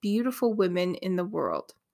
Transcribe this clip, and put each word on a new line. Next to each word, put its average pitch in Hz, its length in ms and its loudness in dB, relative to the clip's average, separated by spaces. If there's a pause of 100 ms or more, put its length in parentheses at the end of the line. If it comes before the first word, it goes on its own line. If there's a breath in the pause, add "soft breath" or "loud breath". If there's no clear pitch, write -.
beautiful 233 500 0
women 180 440 2
in 185 200 -2
the 180 80 0
world 135 520 -4 (180)